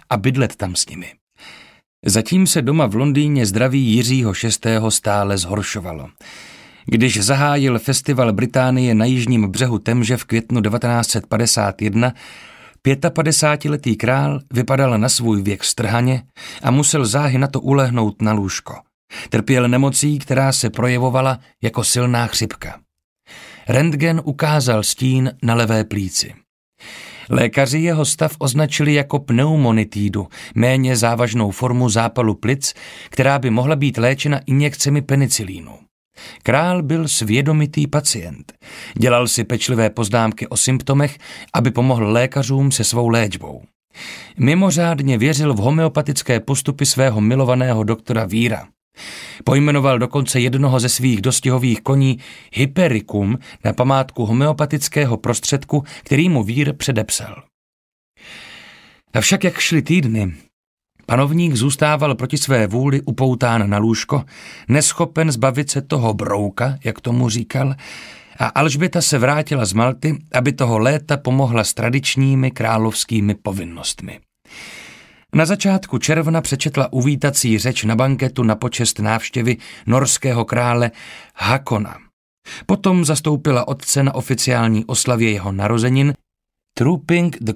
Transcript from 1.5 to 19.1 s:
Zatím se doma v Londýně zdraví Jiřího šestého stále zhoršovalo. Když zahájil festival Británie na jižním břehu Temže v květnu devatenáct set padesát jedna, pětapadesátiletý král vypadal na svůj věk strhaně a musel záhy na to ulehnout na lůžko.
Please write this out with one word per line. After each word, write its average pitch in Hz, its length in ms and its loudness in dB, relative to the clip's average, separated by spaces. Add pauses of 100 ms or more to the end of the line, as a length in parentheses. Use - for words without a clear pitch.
Zatím 139 420 2
se 160 140 0
doma 143 240 2
v 101 100 0
Londýně 143 500 2
zdraví 123 360 2
Jiřího 120 520 2
šestého 113 580 -2
stále 101 460 0
zhoršovalo. 87 720 -6 (760)
Když 110 360 2
zahájil 135 580 2
festival 131 540 0
Británie 127 600 2
na 110 100 4
jižním 120 460 2
břehu 117 280 0
Temže 120 380 0
v - 80 -10
květnu 113 360 0
devatenáct 117 480 0
set - 180 -4
padesát 107 540 0
jedna, 110 320 0 (680)
pětapadesátiletý 147 1120 0
král 139 460 0 (120)
vypadal 127 440 2
na 113 120 2
svůj 110 320 0
věk 98 220 -4
strhaně 120 600 0 (380)
a 139 100 0
musel 139 340 2
záhy 131 320 0
na 135 100 2
to 135 140 -6
ulehnout 123 600 0
na 110 120 2
lůžko. 98 420 -4 (540)